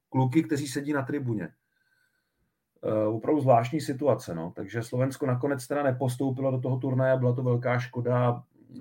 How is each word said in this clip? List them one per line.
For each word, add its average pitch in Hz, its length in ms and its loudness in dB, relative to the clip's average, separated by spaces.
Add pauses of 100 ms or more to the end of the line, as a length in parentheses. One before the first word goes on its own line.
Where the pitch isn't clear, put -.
kluky, 131 340 4
kteří 156 260 -2
sedí 143 240 -4
na 139 100 0
tribuně. 123 460 -4 (1400)
Eh, 110 220 2
opravdu 135 340 0
zvláštní 123 400 4
situace, 127 540 -2
no. 82 220 -6
Takže 113 260 -6
Slovensko 135 440 -2
nakonec 131 400 -2
teda 143 160 -2
nepostoupilo 135 680 0
do 127 100 -2
toho 127 180 -2
turnaje, 131 400 2
byla 123 140 2
to 127 100 -2
velká 123 360 0
škoda. 123 640 0 (360)